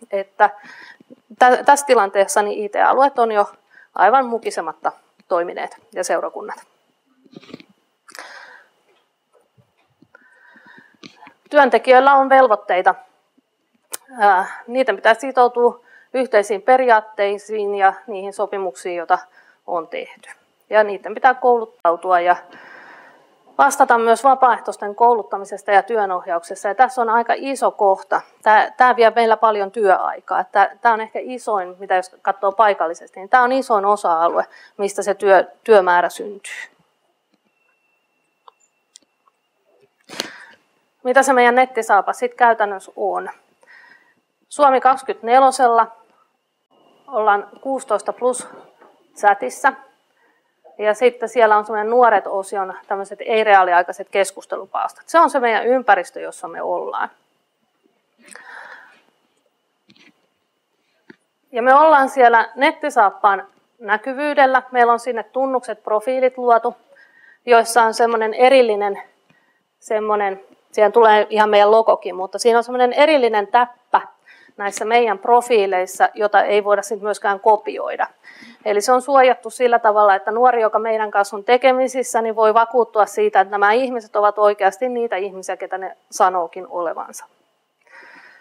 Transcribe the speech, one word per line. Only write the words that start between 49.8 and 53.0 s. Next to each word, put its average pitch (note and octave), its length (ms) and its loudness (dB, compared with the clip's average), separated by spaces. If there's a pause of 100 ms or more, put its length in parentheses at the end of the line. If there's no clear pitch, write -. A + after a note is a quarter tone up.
Ja G#3 160 -2
sitten A#3+ 360 -2
siellä A3 280 2
on G#3 80 -2
semmoinen G#3+ 240 -6
nuoret-osion G3+ 840 0 (140)
tämmöiset G3 340 -10